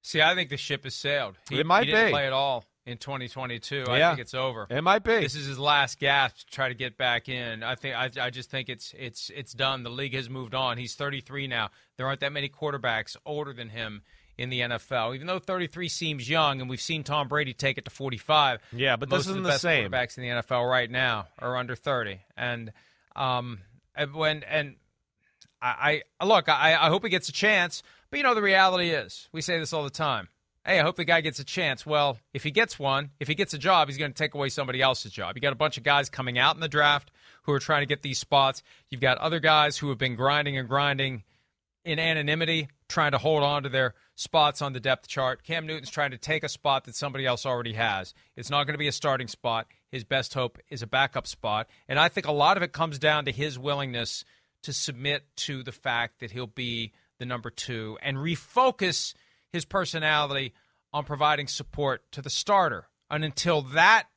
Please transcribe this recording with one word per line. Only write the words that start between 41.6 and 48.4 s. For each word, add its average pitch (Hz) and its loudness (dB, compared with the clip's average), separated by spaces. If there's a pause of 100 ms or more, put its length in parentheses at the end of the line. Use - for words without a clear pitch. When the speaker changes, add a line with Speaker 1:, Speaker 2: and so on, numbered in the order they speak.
Speaker 1:
in 160 -2
anonymity, 160 0 (200)
trying 147 2
to 135 0
hold 151 2
on 143 0
to 135 -6
their 127 0 (200)
spots 151 2
on 139 -4
the 127 -8
depth 131 0
chart. 131 -2
Cam 160 -6
Newton's 156 -10
trying 143 -2
to 120 -14
take 156 -2
a 151 -4
spot 135 0
that 120 -18
somebody 135 -4
else 123 0
already 120 -2
has. 104 -2 (220)
It's 123 -10